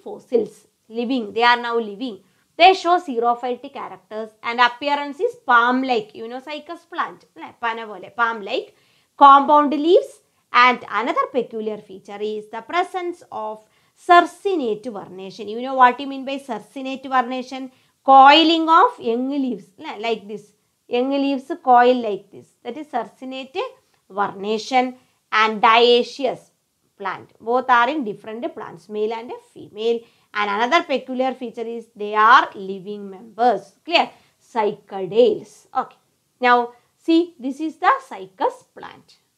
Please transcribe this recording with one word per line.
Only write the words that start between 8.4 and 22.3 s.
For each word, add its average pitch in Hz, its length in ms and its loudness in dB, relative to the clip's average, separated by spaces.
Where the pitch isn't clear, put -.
compound 285 520 8
leaves. 339 480 2
And 247 400 2
another 302 400 -4
peculiar 220 460 -6
feature 196 460 -18
is 214 260 -8
the 226 140 -14
presence 349 680 -6
of 214 320 -10
circinate 339 800 2
vernation. 190 560 -16
You 214 140 -8
know 262 140 -8
what 247 260 6
you 277 60 -8
mean 269 180 -12
by 269 140 -8
circinate 262 680 -12
vernation? 254 640 -4
Coiling 311 640 8
of 480 180 2
young 254 300 -4
leaves, 262 380 -6
അല്ലേ? 262 280 -14
Like 214 200 -6
this. 208 180 -14
Young 254 140 -2
leaves 277 420 -2
coil 247 340 4
like 196 220 -8